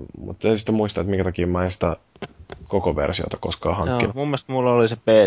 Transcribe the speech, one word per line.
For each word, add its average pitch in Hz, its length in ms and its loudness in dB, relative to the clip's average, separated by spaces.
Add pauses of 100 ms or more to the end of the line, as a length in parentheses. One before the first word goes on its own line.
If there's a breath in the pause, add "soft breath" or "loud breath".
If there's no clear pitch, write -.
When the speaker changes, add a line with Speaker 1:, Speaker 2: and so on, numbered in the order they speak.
(180)
Speaker 1:
mutta - 300 -6
en 110 100 4
sitten 110 180 -2
muista, 104 260 -2
että 92 80 -4
minkä 95 140 0
takia 87 240 -2
mä 90 160 0
en 92 80 -2
sitä 85 240 -2 (720)
koko 92 280 0
versiota 80 420 -4
koskaan 85 380 -4
hankkinut. 98 260 -2
Speaker 2:
Joo, 104 120 -2
mun 139 140 -4
mielestä 135 260 -4
mulla 123 180 2
oli 120 160 6
se 113 80 -4
P - 120 -6 (200)